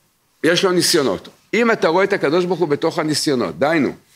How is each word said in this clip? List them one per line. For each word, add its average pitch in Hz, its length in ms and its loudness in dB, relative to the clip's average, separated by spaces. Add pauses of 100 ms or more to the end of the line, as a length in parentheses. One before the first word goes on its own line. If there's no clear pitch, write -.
(440)
יש 165 200 2
לו 190 80 2
ניסיונות, 151 580 0 (240)
אם 233 180 2
אתה 196 160 0
רואה 170 160 2
את 196 100 0
הקדוש 165 320 0
ברוך 180 140 -2
הוא 170 80 0
בתוך 151 320 -2
הניסיונות, 135 600 -2
דהיינו, 139 360 0 (200)